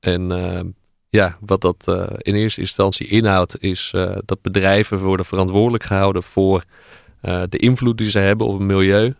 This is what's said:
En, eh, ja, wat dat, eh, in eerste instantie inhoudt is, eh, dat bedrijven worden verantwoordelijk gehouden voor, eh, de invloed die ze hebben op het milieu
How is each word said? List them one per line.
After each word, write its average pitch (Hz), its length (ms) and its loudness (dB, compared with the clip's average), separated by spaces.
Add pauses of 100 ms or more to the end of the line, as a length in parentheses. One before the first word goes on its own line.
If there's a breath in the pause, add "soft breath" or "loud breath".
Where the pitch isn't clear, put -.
En, 90 320 -2
eh, 90 280 -4 (480)
ja, 95 320 2
wat 95 200 -2
dat, 87 280 -2
eh, 92 180 -2 (120)
in - 160 -2
eerste 107 260 -2
instantie - 460 -2
inhoudt 101 560 2
is, 95 320 -4
eh, 95 300 -2
dat 95 180 -6
bedrijven 98 560 2
worden 95 280 0
verantwoordelijk 98 580 0
gehouden 98 380 0
voor, 95 420 0 (560 soft breath)
eh, 90 280 -4
de - 100 -4
invloed 120 400 2
die 110 120 -2
ze 104 80 0
hebben 104 280 2
op 98 120 -2
het 98 100 0
milieu 98 520 4